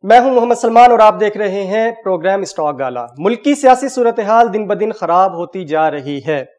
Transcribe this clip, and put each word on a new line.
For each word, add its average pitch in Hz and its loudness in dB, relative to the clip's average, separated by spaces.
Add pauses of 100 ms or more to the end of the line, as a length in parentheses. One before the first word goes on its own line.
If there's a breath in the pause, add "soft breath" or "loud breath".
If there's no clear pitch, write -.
मैं 226 6
हूं 262 0
मोहम्मद 240 0
सलमान 240 6
और 220 2
आप 214 6
देख 208 -4
रहे 202 -4
हैं 220 -2
प्रोग्राम 190 -4
स्टॉक 151 -6
गाला। 127 -8 (140)
मुल्क 226 -2
की 285 2
सियासी 262 2
सूरत 240 -2
हाल 226 2
दिन 208 -6
ब 202 -2
दिन 208 -4
खराब 180 0
होती 175 -10
जा 156 -2
रही 143 -8
है। 143 -6